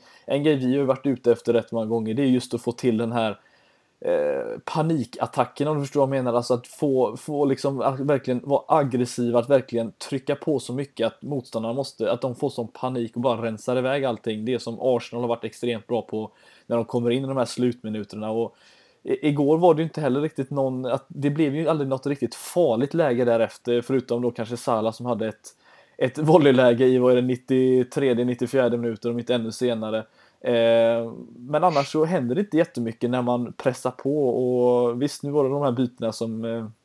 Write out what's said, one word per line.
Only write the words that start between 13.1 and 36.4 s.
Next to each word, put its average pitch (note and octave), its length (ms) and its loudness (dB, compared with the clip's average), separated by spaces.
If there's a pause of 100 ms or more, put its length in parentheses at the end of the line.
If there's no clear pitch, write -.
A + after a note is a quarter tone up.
och B2 60 -4
bara A#2 200 0
rensar A#2 360 -4
iväg C3+ 280 0
allting. A2 400 -4
Det B2 140 -2
som A#2 220 -8
Arsenal A#2+ 420 -2
har A#2 60 -4
varit A#2 140 -4
extremt A2+ 440 -6
bra A#2 140 -2
på G#2+ 300 -8 (360)
när - 80 0
de A#2 100 0
kommer A#2+ 240 -2
in C3 140 0
i C3 40 -6
de C3+ 100 -4
här B2 80 2
slutminuterna. A2 840 -4
Och A2+ 240 -2 (480)
i, C#3+ 240 -2
igår D3 300 4
var E3+ 160 6
det D3+ 80 2
ju - 20 0
inte D#3+ 180 -4
heller C#3 200 0
riktigt D3 280 -4
någon, C3 360 -2
att B2 220 -2
det C#3+ 220 -4
blev C#3+ 260 0
ju D#3 120 -2
aldrig D3 220 0
något C3+ 180 -4
riktigt C#3 280 -4
farligt C#3 580 0
läge C3 320 2
därefter, A#2 560 2
förutom A#2+ 400 -2
då B2 100 -2
kanske A#2 260 -8
Salah A2 360 -2
som A#2+ 120 -12
hade A2+ 220 -2
ett, - 200 -10 (500)
ett B2+ 200 -2
volleyläge C3+ 680 6
i, B2+ 120 6
vad B2 140 6
är B2 40 6
det, B2 60 4
nittiotredje, B2+ 1040 2
nittiofjärde B2 520 0
minuter, A#2 340 -4
om A#2+ 80 -4
inte B2 160 -2
ännu A2+ 160 -4
senare. A2 520 -2 (440)
Eh, A#2 640 4 (240)
men C#3+ 280 -2
annars D3 280 2
så D#3+ 140 2
händer C#3+ 300 -2
det F#3+ 60 0
inte F3+ 160 -2
jättemycket A#2+ 520 -2
när B2+ 120 0
man B2 320 -2
pressar B2 380 -2
på. C#3+ 380 -2
Och B2 720 2
visst, C#3+ 220 -4
nu C#3+ 80 -4
var D3 120 2
det C3 60 2
de C#3+ 120 -2
här C#3 100 0
bytena A#2+ 400 -2
som, A2+ 340 -6